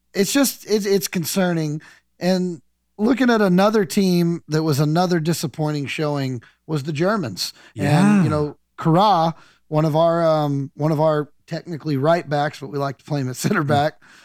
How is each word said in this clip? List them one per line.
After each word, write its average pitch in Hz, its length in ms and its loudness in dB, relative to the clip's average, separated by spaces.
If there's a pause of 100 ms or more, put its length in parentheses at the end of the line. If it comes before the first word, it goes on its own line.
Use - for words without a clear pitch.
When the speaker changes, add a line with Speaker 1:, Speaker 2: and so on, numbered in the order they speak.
(140)
Speaker 1:
it's 196 200 -2
just, - 360 0
it, 208 160 0
it's 196 220 0
concerning. 165 720 -2 (380)
And 180 420 -2 (360)
looking 240 320 2
at 226 120 4
another 196 440 4
team 175 640 0
that 156 140 0
was 147 180 0
another 170 400 2
disappointing 151 640 -4
showing 139 560 -4 (260)
was 156 160 -4
the 160 100 -6
Germans. 160 600 -4 (200)
Speaker 2:
Yeah. 165 420 4
Speaker 1:
And, 190 100 4
you - 40 0
know, 151 280 -2 (200)
Kara, 165 580 2 (320)
one 156 160 0
of 156 120 0
our, 170 300 4
um, 147 500 0
one 151 160 -2
of 147 100 0
our 151 300 0 (160)
technically 156 500 -6
right 160 320 0
backs, 147 300 -2
but 143 80 -14
we 139 100 -10
like 139 220 -4
to - 40 -20
play 143 180 -4
him 127 80 -4
at 123 60 -8
center 202 260 0
Speaker 2:
Hmm. 147 60 -2
Speaker 1:
back. 147 340 0 (240)